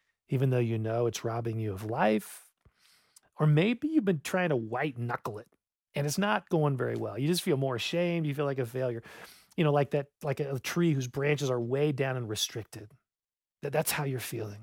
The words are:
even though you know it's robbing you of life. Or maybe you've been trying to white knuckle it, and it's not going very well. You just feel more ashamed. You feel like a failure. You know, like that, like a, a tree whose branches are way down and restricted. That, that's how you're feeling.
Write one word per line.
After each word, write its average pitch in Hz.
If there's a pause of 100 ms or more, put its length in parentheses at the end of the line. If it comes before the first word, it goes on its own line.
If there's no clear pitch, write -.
(280)
even 131
though 123
you 113
know 113
it's -
robbing 113
you 107
of 95
life. 190 (1000)
Or 156
maybe 208
you've 311
been 180
trying 180
to 139
white 120
knuckle 120
it, - (480)
and 143
it's 147
not 202
going 147
very 120
well. 113
You 139
just 175
feel 156
more 135
ashamed. 170
You 143
feel 151
like 135
a 120
failure. 120 (540)
You 175
know, 147
like 143
that, 143 (160)
like 143
a, 139
a 123
tree 170
whose 131
branches 139
are 123
way 135
down 131
and 120
restricted. 107 (720)
That, 143
that's 151
how 151
you're 131
feeling. 107